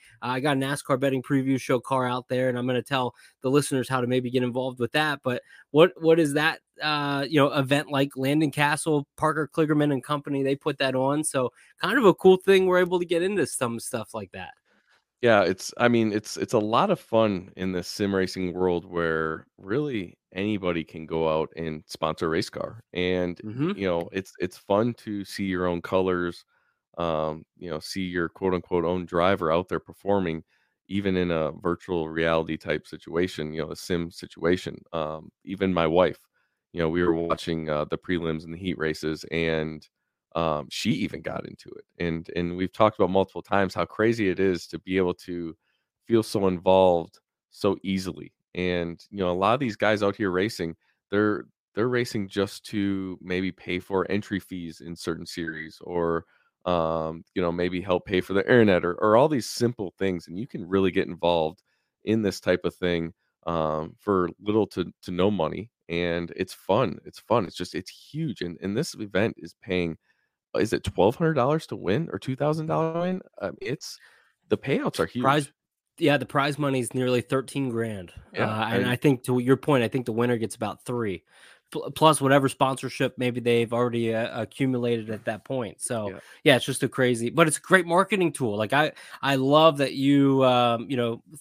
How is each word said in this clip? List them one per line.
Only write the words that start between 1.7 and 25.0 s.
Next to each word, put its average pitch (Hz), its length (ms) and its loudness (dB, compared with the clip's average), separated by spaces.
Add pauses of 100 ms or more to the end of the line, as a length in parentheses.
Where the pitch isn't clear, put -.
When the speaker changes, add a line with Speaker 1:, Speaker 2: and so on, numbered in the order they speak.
Speaker 1:
car 131 260 -2
out 123 220 -4
there, 127 220 0
and 123 80 -2
I'm 123 100 -2
gonna 123 160 -2
tell 127 320 -2 (260)
the 131 80 -2
listeners 135 400 2
how 131 120 0
to 120 60 -2
maybe 127 220 0
get 127 140 0
involved 127 360 -4
with 120 120 -2
that. 151 320 -2
But 123 180 -2 (300)
what, 170 280 8
what 165 200 6
is 147 140 2
that, 151 260 0 (240)
uh, 143 440 0
you 151 120 4
know, 139 140 8
event 143 360 0
like? 143 260 0
Landon 143 360 2
Castle, 147 640 0
Parker 156 360 -2
Kligerman 151 400 2
and 131 120 -2
company, 143 400 -4
they 135 120 0
put 143 220 -4
that 135 160 0
on. 139 300 0
So 131 280 -2 (300)
kind 190 160 0
of 262 80 2
a 175 80 10
cool 185 240 6
thing. 190 300 4
We're 180 120 4
able 180 200 2
to 175 60 0
get 170 180 0
into 190 240 0
some 117 320 -4
stuff - 340 -8
like 104 200 -10
that. 92 200 -12 (680)
Speaker 2:
Yeah, 113 220 6
it's, 90 340 -2
I 120 100 2
mean, 113 260 2
it's, - 240 -6
it's - 160 -4
a 120 60 4
lot 117 320 2
of 170 80 0
fun 104 560 0
in 92 160 -4
the 90 100 -2
sim 98 320 -2
racing 92 400 -2
world 90 320 0
where 82 600 -4 (100)
really 117 580 -6 (160)
anybody 92 520 -2
can 80 240 -12
go 80 200 0
out 78 280 0
and 78 320 -8
sponsor 80 400 -4
a - 20 0
race 80 220 -2
car. - 320 -10 (100)
And, 90 440 -2
Speaker 1:
Mm-hmm. 127 380 -6
Speaker 2:
you 98 120 -4
know, 85 240 -2
it's, 95 260 -8
it's - 200 -6
fun 113 420 0
to 101 260 -8